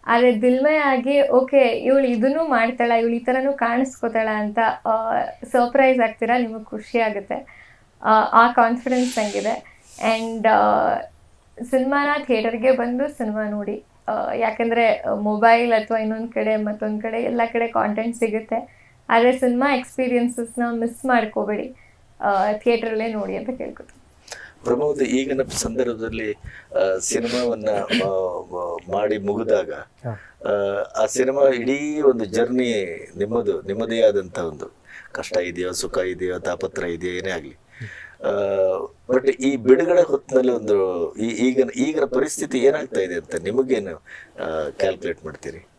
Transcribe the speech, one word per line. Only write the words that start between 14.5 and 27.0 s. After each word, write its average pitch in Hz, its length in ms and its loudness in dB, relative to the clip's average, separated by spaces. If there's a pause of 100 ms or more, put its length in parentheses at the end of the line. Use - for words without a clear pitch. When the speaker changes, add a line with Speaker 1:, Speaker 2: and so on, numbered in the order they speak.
Speaker 1:
ಆ, - 200 -2
ಮೊಬೈಲ್ 226 580 4
ಅಥವಾ 220 260 0
ಇನ್ನೊಂದ್ 220 340 -4
ಕಡೆ, 214 240 0
ಮತ್ತೊಂದ್ 214 460 -4
ಕಡೆ, 226 200 -4
ಎಲ್ಲ 240 180 -2 (120)
ಕಡೆ 233 140 0
ಕಾಂಟೆಂಟ್ 226 500 -2
ಸಿಗುತ್ತೆ. 220 600 -4 (320)
ಆದ್ರೆ 247 300 4
ಸಿನಿಮಾ 254 380 2
ಎಕ್ಸ್‌ಪೀರಿಯನ್ಸಸ್‌ನ 247 960 -2
ಮಿಸ್ 233 340 -4
ಮಾಡ್ಕೋಬೇಡಿ. 220 680 -2 (460)
ಆ, 202 320 0
ಥಿಯೇಟರಲ್ಲೇ 226 600 -2
ನೋಡಿ 196 240 -4
ಅಂತ 220 220 -8
ಕೇಳ್ಕೊತೀನಿ. - 440 -14 (640)
Speaker 2:
ಪ್ರಮೋದ್, 135 380 0
ಈಗಿನ 135 400 0
ಸಂದರ್ಭದಲ್ಲಿ, 113 880 -4 (420)
ಆ, 95 240 2
ಸಿನಿಮಾವನ್ನ, 117 680 -2 (360)